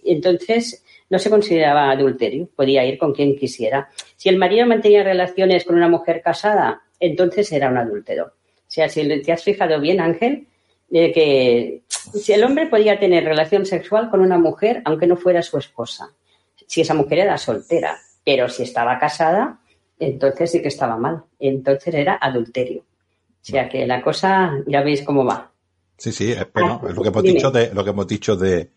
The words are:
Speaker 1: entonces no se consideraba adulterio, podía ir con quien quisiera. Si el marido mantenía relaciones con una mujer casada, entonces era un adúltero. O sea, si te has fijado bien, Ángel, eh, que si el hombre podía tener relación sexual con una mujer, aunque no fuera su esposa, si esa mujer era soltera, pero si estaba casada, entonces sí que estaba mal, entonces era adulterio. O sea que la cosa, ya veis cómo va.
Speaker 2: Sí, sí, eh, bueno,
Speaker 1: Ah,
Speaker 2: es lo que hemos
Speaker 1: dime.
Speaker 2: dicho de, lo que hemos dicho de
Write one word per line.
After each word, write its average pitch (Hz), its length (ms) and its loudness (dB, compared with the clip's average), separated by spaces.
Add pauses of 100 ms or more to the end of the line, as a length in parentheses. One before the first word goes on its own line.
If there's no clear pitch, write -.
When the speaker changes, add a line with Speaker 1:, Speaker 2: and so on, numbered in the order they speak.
Speaker 1:
entonces 180 760 -2 (260)
no 190 80 2
se 202 140 -2
consideraba 156 580 4
adulterio, 135 680 -2
podía 135 300 2
ir 131 140 -4
con 147 140 0
quien 143 220 0
quisiera. 127 540 -4 (260)
Si - 140 -2
el 190 80 4
marido 202 300 2
mantenía 208 360 4
relaciones 185 600 0
con 170 140 0
una 170 100 4
mujer 165 340 0
casada, 170 600 0 (180)
entonces 175 520 0
era 143 180 0
un 127 80 0
adúltero. 104 480 -4
O - 440 -20
sea, 156 200 0
si 151 340 -2
te 165 80 0
has 165 120 -2
fijado 180 360 0
bien, 170 220 0
Ángel, 233 460 -2 (440)
eh, 165 200 4
que 131 800 2
si - 440 -4
el 208 100 4
hombre 285 240 2
podía 214 320 4
tener 180 240 4
relación 156 420 0
sexual 214 440 -2
con 202 120 2
una 185 160 4
mujer, 208 480 2
aunque 156 220 0
no 175 80 4
fuera 175 260 2
su 160 160 -6
esposa, - 560 -10 (520)
si - 160 0
esa 156 120 0
mujer 151 260 0
era 180 180 2
soltera, 107 600 -4 (280)
pero 123 240 2
si - 140 -8
estaba 120 360 -2
casada, 170 600 -2 (400)
entonces 135 520 -2
sí 170 100 0
que - 60 -4
estaba 117 300 -4
mal, 151 260 -6 (160)
entonces 135 540 -2
era 151 280 0
adulterio. 127 600 -6
O - 640 -20
sea 127 240 -4
que 131 180 -6
la 127 140 -2
cosa, 185 520 0 (120)
ya 143 160 0
veis 143 220 -2
cómo 139 220 0
va. 101 260 -4 (460)
Speaker 2:
Sí, - 140 -8
sí, 110 220 -4
eh, 95 200 -6
bueno, - 300 -2
Speaker 1:
Ah, - 60 -6
Speaker 2:
es 87 60 -8
lo - 60 -4
que - 80 -2
hemos - 140 0
Speaker 1:
dime. 185 120 4
Speaker 2:
dicho 139 160 0
de, 117 220 2
lo 98 100 -2
que 98 60 -4
hemos 101 180 -4
dicho 104 280 -2
de 90 420 0